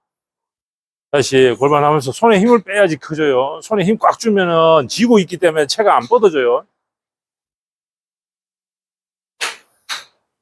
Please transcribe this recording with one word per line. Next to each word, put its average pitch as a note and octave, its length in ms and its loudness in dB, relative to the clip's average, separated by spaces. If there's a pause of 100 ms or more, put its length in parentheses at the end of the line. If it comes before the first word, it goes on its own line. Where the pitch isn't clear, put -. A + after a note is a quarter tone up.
(1120)
다시 C3 460 2
골반 C#3+ 260 0
하면서 D3 260 0
손에 A3 300 2
힘을 A#3 240 2
빼야지 F#3+ 320 -2
커져요. D3 640 -2
손에 G#3 220 -4
힘 G#3+ 140 0
꽉 - 200 -2
주면은 E3 720 2
지고 A3+ 320 2
있기 F3 160 -4
때문에 D#3+ 300 0
체가 F#3+ 300 0
안 A#2+ 120 -2
뻗어져요. D#3 580 0 (3750)